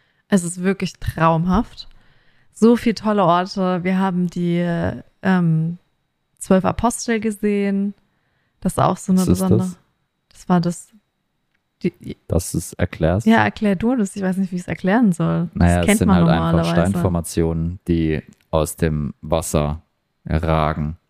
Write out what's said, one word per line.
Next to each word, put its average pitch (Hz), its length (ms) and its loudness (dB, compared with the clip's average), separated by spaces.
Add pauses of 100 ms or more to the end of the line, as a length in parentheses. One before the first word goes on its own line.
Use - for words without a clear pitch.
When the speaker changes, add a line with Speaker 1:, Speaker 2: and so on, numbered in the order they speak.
(280)
Speaker 1:
Es 185 160 0
ist 180 180 -8
wirklich 190 320 -2
traumhaft. 165 960 0 (640)
So 233 240 4
viele 226 180 -2
tolle 208 300 0
Orte. 180 600 0
Wir 190 140 0
haben 180 300 0
die, 175 300 -2 (640)
ähm, 170 560 0 (600)
zwölf 190 260 2
Apostel - 560 -2
gesehen. 202 760 -2 (680)
Das 185 140 -2
ist - 40 -4
auch 185 200 2
so - 140 -4
eine 185 100 4
Speaker 2:
Was 175 60 0
ist 175 120 4
Speaker 1:
besondere 190 200 4
Speaker 2:
das? 185 180 -6 (500)
Speaker 1:
Das - 220 -14
war 180 100 4
das, 170 280 -4 (960)
die, 180 180 -2
die - 160 -14 (120)
Speaker 2:
Dass 82 240 -2
du's - 220 -6
erklärst? 87 520 -2
Speaker 1:
Ja, 220 180 6
erklär 202 320 -2
du 233 200 -2
das. 202 180 -2
Ich 202 80 -8
weiß 185 140 -2
nicht, 190 160 -2
wie 180 40 -4
ich's 180 120 -10
erklären 190 440 2
soll. 165 420 -2
Das - 0 -
Speaker 2:
Naja, - 260 4
es 85 60 0
Speaker 1:
kennt - 140 2
Speaker 2:
sind 90 80 4
Speaker 1:
man 92 100 6
Speaker 2:
halt 85 100 4
einfach 82 240 2
Speaker 1:
normalerweise. 85 400 2
Speaker 2:
Steinformationen, 85 960 -2
die 80 340 0 (280)
aus 78 260 -2
dem 76 460 -2
Wasser 78 580 -2 (460)
ragen. 78 720 -2 (120)